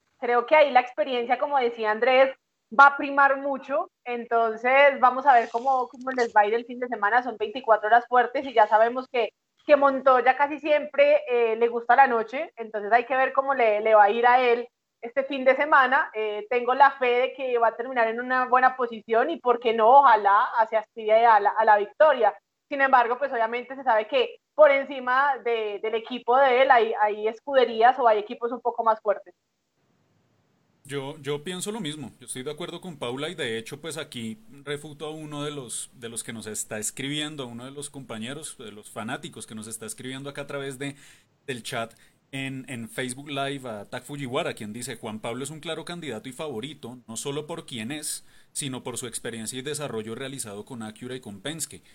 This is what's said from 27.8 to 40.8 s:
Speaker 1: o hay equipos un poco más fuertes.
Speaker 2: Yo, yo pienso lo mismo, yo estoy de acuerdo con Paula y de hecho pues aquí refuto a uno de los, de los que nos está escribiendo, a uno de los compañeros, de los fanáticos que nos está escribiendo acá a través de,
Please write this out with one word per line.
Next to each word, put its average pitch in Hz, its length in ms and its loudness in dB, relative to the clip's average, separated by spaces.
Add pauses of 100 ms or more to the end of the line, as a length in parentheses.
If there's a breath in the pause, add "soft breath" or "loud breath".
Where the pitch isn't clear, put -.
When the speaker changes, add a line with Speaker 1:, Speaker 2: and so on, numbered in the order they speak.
Speaker 1:
o 247 100 4
hay 214 100 4
equipos 233 320 -8
un 247 120 -8
poco 233 200 -4
más 220 200 0
fuertes. 196 320 -4 (1500)
Speaker 2:
Yo, 139 340 -10
yo 143 220 -8
pienso 185 300 -8
lo 226 80 -8
mismo, 147 400 -10
yo 123 60 -20
estoy 127 160 -10
de 135 80 -10
acuerdo 170 320 -12
con 180 160 -14
Paula 135 320 -6
y 180 40 -12
de 127 220 -6
hecho - 240 -12
pues 156 160 -12
aquí 117 420 -10 (260)
refuto 147 420 -12
a 151 40 -10
uno 151 320 -12
de 147 80 -6
los, 131 440 -12
de 117 160 -14
los 117 120 -10
que 120 120 -12
nos 110 120 -12
está 107 320 -8
escribiendo, 143 640 -8
a - 20 -12
uno 120 180 -14
de 131 60 -16
los 143 180 -14
compañeros, 131 720 -12
de 113 120 -16
los 104 200 -20
fanáticos 120 560 -12
que - 80 -16
nos 110 120 -14
está 110 200 -14
escribiendo 131 420 -12
acá 139 140 -12
a 143 40 -16
través 139 320 -10
de, 139 160 -10 (520 soft breath)